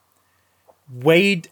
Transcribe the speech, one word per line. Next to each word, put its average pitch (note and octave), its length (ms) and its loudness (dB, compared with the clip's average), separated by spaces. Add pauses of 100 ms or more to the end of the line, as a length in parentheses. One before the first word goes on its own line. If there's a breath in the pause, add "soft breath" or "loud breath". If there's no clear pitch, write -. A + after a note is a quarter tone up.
(880)
Wade E3 640 0